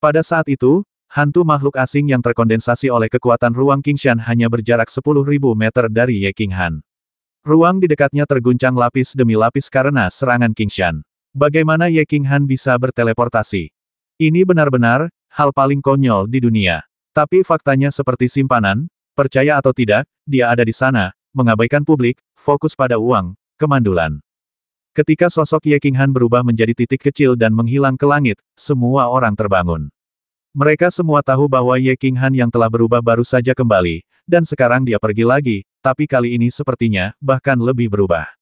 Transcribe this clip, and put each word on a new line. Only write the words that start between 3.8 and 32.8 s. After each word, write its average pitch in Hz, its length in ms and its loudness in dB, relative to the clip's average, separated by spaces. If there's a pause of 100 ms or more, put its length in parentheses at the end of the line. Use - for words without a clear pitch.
Shan 127 240 0
hanya 117 320 0
berjarak 117 400 0
sepuluh 143 320 0
ribu 139 320 0
meter 110 320 0
dari 110 400 0
Ye 98 80 -4
King 104 160 -4
Han. 85 320 -6 (600)
Ruang 170 400 2
di 170 80 2
dekatnya 143 320 0
terguncang 127 480 0
lapis 127 480 -2
demi 113 160 2
lapis 117 320 0
karena 131 400 0
serangan 120 480 -2
King 104 160 -4
Shan. 87 240 -2 (400)
Bagaimana 156 560 0
Ye 156 160 2
King 147 160 -2
Han 143 240 0
bisa 131 320 -2
berteleportasi? 117 880 -2 (480)
Ini 160 320 2
benar-benar 143 640 0 (160)
hal 143 240 -2
paling 139 320 0
konyol 123 480 0
di 131 80 0
dunia. 104 480 -2 (240)
Tapi 180 320 2
faktanya 139 480 0
seperti 123 400 -2
simpanan, 127 560 -2 (240)
percaya 139 480 0
atau 135 160 0
tidak, 113 320 0 (160)
dia 127 240 0
ada 120 160 2
di 113 80 -2
sana, 113 400 -2 (240)
mengabaikan 117 480 0
publik, 131 480 0
fokus - 480 -2
pada 123 160 0
uang, 107 400 -2 (240)
kemandulan. 95 640 0 (720)
Ketika 156 320 2
sosok 156 400 0
Ye 147 160 2
King 135 160 0
Han 135 160 2
berubah 123 320 2
menjadi 113 240 0
titik 127 400 -2
kecil 131 240 2
dan 113 160 2
menghilang 131 480 0
ke 143 80 2
langit, 143 320 0 (160)
semua 127 560 0
orang 123 240 0
terbangun. 87 560 -2 (640)
Mereka 151 400 2
semua 156 240 0
tahu 139 320 0
bahwa 127 240 2
Ye 127 240 0
King 131 240 -2
Han 135 160 0
yang 120 80 2
telah 117 240 0
berubah 117 320 2